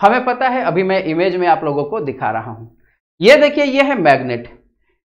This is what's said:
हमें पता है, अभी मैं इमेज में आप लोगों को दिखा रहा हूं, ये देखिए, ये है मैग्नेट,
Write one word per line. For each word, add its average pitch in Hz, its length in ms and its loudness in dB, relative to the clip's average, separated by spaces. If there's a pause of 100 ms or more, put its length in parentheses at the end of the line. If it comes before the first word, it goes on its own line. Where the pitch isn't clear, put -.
हमें 240 240 4
पता 254 240 -2
है, 254 140 -2
अभी 170 200 0
मैं 190 220 -2
इमेज 175 300 -2
में 180 120 -2
आप 160 160 2
लोगों 147 220 -2
को 214 160 -6
दिखा 131 300 -6
रहा 110 200 -8
हूं, 110 160 -16 (540)
ये 233 160 8
देखिए, 285 280 2
ये 269 180 0
है 277 140 -2
मैग्नेट, 131 500 0 (640)